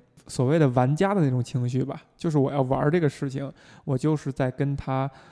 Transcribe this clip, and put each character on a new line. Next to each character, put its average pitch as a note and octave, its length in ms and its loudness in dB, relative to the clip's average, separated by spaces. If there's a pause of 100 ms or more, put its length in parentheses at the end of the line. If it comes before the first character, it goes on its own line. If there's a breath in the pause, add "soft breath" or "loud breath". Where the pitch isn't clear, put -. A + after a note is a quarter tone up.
(280)
所 - 180 -2
谓 D3+ 120 2
的 D3+ 120 6
玩 B2+ 260 2
家 F#3+ 180 2
的 G3 80 2
那 C#3+ 80 4
种 B2+ 140 0
情 B2 240 -4
绪 B2+ 160 -2
吧， C#3 180 -8 (140)
就 E3+ 160 -4
是 D3+ 60 2
我 C3+ 140 2
要 C#3 100 -2
玩 C3 280 0
这 F3 120 2
个 D3 80 2
事 C#3 200 -6
情， C3+ 220 -8 (320 loud breath)
我 C3+ 140 -2
就 D3+ 180 0
是 C#3+ 160 -6
在 C3 180 0
跟 C#3 280 -4
他 C3+ 340 -4 (200 loud breath)